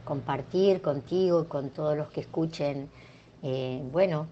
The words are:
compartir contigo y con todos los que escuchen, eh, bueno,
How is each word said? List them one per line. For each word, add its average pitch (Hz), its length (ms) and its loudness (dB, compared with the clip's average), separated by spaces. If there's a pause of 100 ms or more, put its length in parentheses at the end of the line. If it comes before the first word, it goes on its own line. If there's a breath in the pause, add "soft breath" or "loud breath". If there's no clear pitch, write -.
compartir 156 760 2
contigo 165 640 2
y - 20 -4
con 139 240 -4
todos 151 260 0
los 151 140 -4
que 185 120 -6
escuchen, 147 680 -4 (540 soft breath)
eh, 131 380 -2 (100)
bueno, 160 400 2